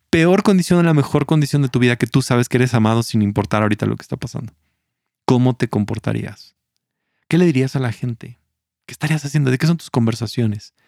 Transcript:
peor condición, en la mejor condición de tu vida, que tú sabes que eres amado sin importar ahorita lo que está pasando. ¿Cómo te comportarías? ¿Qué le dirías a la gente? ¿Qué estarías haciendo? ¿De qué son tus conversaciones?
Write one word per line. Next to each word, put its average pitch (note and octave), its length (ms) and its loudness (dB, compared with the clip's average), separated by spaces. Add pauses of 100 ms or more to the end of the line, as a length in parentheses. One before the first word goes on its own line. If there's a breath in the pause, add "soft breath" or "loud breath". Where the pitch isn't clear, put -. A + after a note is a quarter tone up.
peor F3 340 2
condición, F3+ 360 2
en E3+ 60 4
la D#3+ 80 4
mejor D3 320 2
condición D3 380 0
de B2+ 60 0
tu B2 100 -2
vida, A#2+ 160 4
que B2 100 -4
tú C3 160 0
sabes B2 260 0
que B2+ 100 0
eres B2 180 2
amado A2+ 260 2
sin A2+ 220 -2
importar G#2+ 400 0
ahorita G#2 240 0
lo A2 80 -2
que - 80 -14
está - 120 -10
pasando. - 380 -10 (720)
¿Cómo B2 300 2
te B2 140 -4
comportarías? - 880 -6 (720)
¿Qué E3 120 0
le F3+ 80 4
dirías C3 280 0
a C#3+ 40 -2
la A#2+ 120 -4
gente? A#2+ 480 -10 (460)
¿Qué - 60 -20
estarías D3+ 340 -4
haciendo? C#3 240 -2
¿De B2+ 80 0
qué D#3+ 80 -2
son E3 120 2
tus - 120 -14
conversaciones? A2+ 840 -4 (120 soft breath)